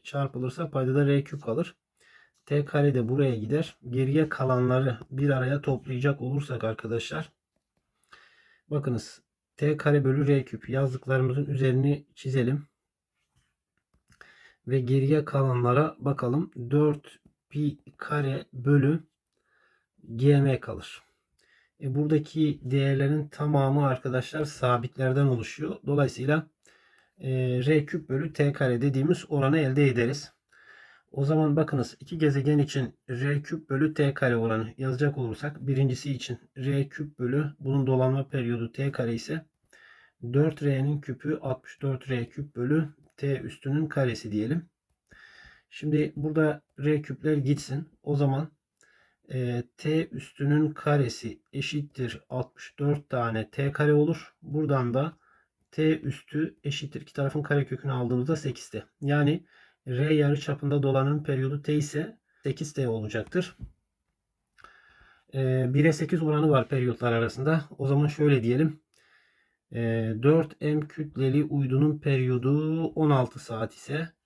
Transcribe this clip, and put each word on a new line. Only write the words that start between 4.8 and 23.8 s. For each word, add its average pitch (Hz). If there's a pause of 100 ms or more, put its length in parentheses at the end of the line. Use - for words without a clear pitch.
bir 135
araya 135
toplayacak 135
olursak 127
arkadaşlar, 113 (1400)
bakınız 139 (360)
T 147
kare 147
bölü 135
R 139
küp -
yazdıklarımızın 131
üzerini 135 (100)
çizelim. 131 (2000)
Ve 135
geriye 135
kalanlara 135
bakalım. 139 (200)
Dört 147 (300)
pi 147 (200)
kare 135
bölü 139 (1120)
G 139
M 139
kalır. - (840)
E, 131
buradaki 151
değerlerin 139
tamamı 143